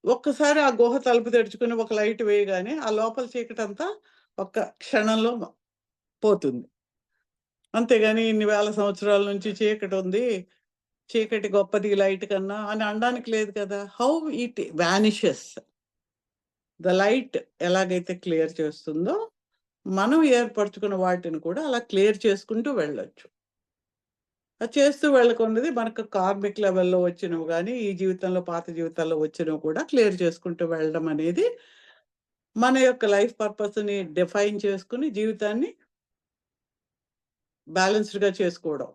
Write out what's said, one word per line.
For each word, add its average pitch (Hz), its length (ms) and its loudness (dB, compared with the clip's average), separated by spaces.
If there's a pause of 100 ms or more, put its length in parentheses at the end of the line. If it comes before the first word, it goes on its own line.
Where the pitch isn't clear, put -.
ఒక్కసారి 294 560 2
ఆ 285 100 4
గుహ 233 280 4
తలుపు 240 320 2
తెరుచుకుని 233 440 0
ఒక 220 180 -2
లైట్ 214 300 -2
వేయగానే, 202 540 0
ఆ 262 140 -6
లోపల 220 380 -2
చీకటంతా 233 580 -8 (520)
ఒక్క - 180 -6 (220)
క్షణంలో 220 580 0
మ-, - 160 -10 (720)
పోతుంది. 160 440 0 (1080)
అంతేగాని, 226 500 4
"ఇన్ని 214 220 2
వేల 208 240 2
సంవత్సరాల 202 540 2
నుంచి 202 300 -4
చీకటి 208 420 -2
ఉంది, 190 280 -2 (840)
చీకటి 214 400 -2
గొప్పది 196 380 2
ఈ 202 80 2
లైట్ 196 300 0
కన్నా" 196 400 -4
అని 214 180 -4
అనడానికి 233 460 -2
లేదు 214 220 -2
కదా. 202 280 -6 (120)
How 254 200 0 (240)
it 240 220 -6 (180)
vanishes. 190 680 2 (1400)
The 180 120 0
light 208 400 2 (280)
ఎలాగైతే 180 560 0
క్లియర్ 160 380 0
చేస్తుందో, 160 600 -4 (720)
మనం 208 340 2 (100)
ఏర్పరచుకున్న 208 680 0
వాటిని 180 420 -2
కూడా 185 240 -6
అలా 247 180 -2
క్లియర్ 208 380 2
చేసుకుంటూ 220 540 0
వెళ్ళొచ్చు. 147 520 -6 (1300)
అది 233 120 -6
చేస్తూ 285 380 4
వెళ్ళకున్నది 233 600 4
మనకు 226 400 -4
కార్మిక్ 202 500 -2
లెవెల్‌లో 185 400 2
వచ్చినవి 175 460 -2
కానీ, 175 320 -2
ఈ 208 160 -2
జీవితంలో, 185 480 -2
పాత 170 280 -6
జీవితాల్లో 165 480 -4
వచ్చినవి 156 420 -4
కూడా 160 240 -4
క్లియర్ 220 320 2
చేసుకుంటూ 170 500 -2
వెళ్ళడం 160 420 -2
అనేది, 165 380 0 (1120)
మన 254 220 4
యొక్క 254 280 4
లైఫ్ 202 300 2
పర్పస్‌ని 208 600 -4 (160)
డిఫైన్ 202 480 0
చేసుకుని, 214 500 -4
జీవితాన్ని 214 600 -2 (2000)
బ్యాలెన్స్‌డ్‌గా 202 680 0
చేసుకోవడం 165 600 -4